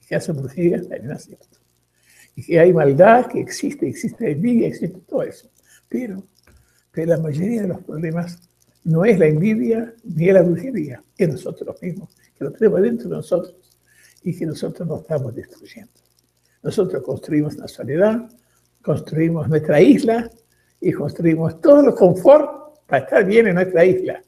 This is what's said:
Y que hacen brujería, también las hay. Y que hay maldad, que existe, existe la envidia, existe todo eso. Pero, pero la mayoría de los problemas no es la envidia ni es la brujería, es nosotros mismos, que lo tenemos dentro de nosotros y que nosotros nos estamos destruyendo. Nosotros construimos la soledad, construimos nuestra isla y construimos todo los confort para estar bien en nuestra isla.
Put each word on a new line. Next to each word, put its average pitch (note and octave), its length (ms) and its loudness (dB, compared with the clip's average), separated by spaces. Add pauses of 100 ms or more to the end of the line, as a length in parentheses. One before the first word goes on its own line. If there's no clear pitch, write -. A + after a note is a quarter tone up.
Y - 60 -20
que D#3 100 -6
hacen E3 200 -6
brujería, F3 440 -2
también - 280 -12
las - 200 -14
hay. - 100 -20 (960)
Y - 80 -16
que E3 160 2
hay F3 120 8
maldad, E3 540 6
que - 140 -6
existe, - 480 -8
existe - 360 -8
la F3+ 60 -2
envidia, A3 380 0
existe - 320 -8
todo A3+ 220 -6
eso. - 280 -12 (380)
Pero, G#3 360 -8 (680)
pero E3 260 -2
la - 20 -4
mayoría E3+ 440 -4
de G3 60 -4
los - 140 -8
problemas E3 560 -8 (460)
no E3 200 0
es G#3+ 140 2
la E3 80 4
envidia A3 680 0 (120)
ni E3 240 -2
es G3 60 4
la F#3 80 6
brujería, E3+ 600 -4 (140)
es F3 120 0
nosotros - 540 -10
mismos, F#3 340 -14 (200)
que - 80 -10
lo - 80 -8
tenemos F3+ 280 0
dentro A3+ 300 -2
de - 60 -6
nosotros - 400 -6 (680)
y F3 140 -6
que E3+ 100 -8
nosotros E3 420 -10
nos D3+ 140 -8
estamos C3 320 -8
destruyendo. - 580 -20 (680)
Nosotros C#3+ 400 -4
construimos D3+ 540 -4
la - 120 -16
soledad, G#3 640 -4 (520)
construimos D#3+ 680 -4
nuestra D#3 320 2
isla A#3 500 4 (500)
y - 120 -2
construimos D#3+ 680 -2
todo C#4+ 220 8
los B3+ 140 4
confort - 880 4
para C3 180 -2
estar A#3+ 200 2
bien G#3+ 240 4
en F3 80 0
nuestra F3+ 280 2
isla. - 440 0